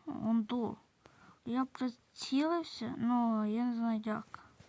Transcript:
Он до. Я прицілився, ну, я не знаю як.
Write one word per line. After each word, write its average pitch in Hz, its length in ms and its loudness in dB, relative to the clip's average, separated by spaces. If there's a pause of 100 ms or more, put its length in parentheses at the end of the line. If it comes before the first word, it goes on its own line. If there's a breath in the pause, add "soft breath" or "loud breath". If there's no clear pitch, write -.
Он 226 360 2
до. 233 340 -2 (680 loud breath)
Я 247 200 0
прицілився, 269 1300 -2
ну, 233 480 2
я 220 180 0
не 247 100 0
знаю 226 300 0
як. 214 360 -6 (280)